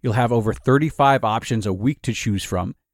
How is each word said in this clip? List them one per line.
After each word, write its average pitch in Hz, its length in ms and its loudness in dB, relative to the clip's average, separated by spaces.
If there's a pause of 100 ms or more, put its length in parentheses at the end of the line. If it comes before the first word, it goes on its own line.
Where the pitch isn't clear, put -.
You'll 113 120 -2
have 120 180 2
over 113 200 2
thirty-five 139 680 2
options 110 440 -2
a 98 60 -2
week 104 300 -2
to 117 100 -2
choose 101 300 -2
from, 92 320 -4 (200)